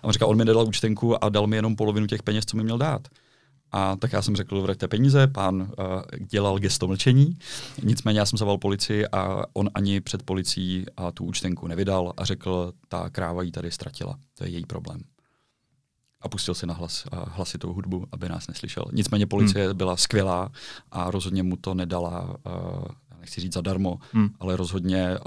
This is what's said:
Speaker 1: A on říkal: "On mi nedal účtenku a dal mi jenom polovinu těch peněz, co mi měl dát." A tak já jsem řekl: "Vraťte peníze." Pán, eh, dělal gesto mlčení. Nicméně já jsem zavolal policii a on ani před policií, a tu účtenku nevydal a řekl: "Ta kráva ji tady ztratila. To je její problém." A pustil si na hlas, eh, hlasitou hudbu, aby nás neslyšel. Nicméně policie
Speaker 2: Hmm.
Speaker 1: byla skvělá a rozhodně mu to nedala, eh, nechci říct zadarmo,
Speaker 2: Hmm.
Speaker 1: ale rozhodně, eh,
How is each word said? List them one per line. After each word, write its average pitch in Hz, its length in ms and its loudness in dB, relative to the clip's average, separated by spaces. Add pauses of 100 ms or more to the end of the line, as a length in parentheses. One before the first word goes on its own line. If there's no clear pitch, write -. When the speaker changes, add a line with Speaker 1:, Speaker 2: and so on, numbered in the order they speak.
Speaker 1:
A - 20 -6
on 107 80 2
říkal: 104 180 4
"On 110 60 6
mi 113 80 6
nedal 113 240 6
účtenku 110 560 2
a - 40 6
dal 104 180 4
mi 110 100 2
jenom 110 200 2
polovinu 107 300 2
těch 113 160 -4
peněz, 107 240 0
co 110 100 -4
mi 107 80 0
měl 117 140 0
dát." 147 300 -2 (640)
A 95 240 0
tak 120 160 -2
já 98 100 2
jsem 104 140 2
řekl: 98 260 -2
"Vraťte 95 260 -2
peníze." 135 380 6
Pán, 95 420 0 (100)
eh, 92 400 -6 (120)
dělal 101 280 4
gesto - 280 0
mlčení. 135 500 6 (460)
Nicméně 107 360 2
já 104 80 4
jsem 104 120 0
zavolal 101 200 2
policii 104 480 0
a 95 360 -2 (100)
on 101 220 0
ani 98 260 0
před - 220 -6
policií, 92 640 -2 (100)
a 90 160 -6
tu - 120 -8
účtenku 90 420 -4
nevydal 90 500 0
a 95 80 -4
řekl: 92 480 -2 (160)
"Ta 87 220 -6
kráva 90 320 -4
ji 87 80 -4
tady 85 200 -8
ztratila. - 480 -10 (200)
To 87 60 -10
je 90 60 -6
její 87 160 -8
problém." - 340 -10 (1200)
A 98 80 -8
pustil 95 260 -4
si - 120 -8
na 85 80 -4
hlas, 82 380 -8
eh, 90 40 -6 (100)
hlasitou 90 460 -6
hudbu, 92 400 -4
aby 90 160 -8
nás 85 200 -8
neslyšel. - 440 -8
Nicméně 104 340 2
policie 101 420 4
Speaker 2:
Hmm. 98 80 -2
Speaker 1:
byla 92 200 0
skvělá 95 560 2 (400)
a 87 180 -4
rozhodně 92 320 0
mu 90 140 0
to 95 180 -4
nedala, 87 640 -4 (100)
eh, 90 480 -8 (260)
nechci 85 200 -12
říct 90 140 -6
zadarmo, 92 440 -2 (140)
Speaker 2:
Hmm. 107 160 2 (120)
Speaker 1:
ale 92 160 -2
rozhodně, 92 420 0 (120)
eh, 92 160 -4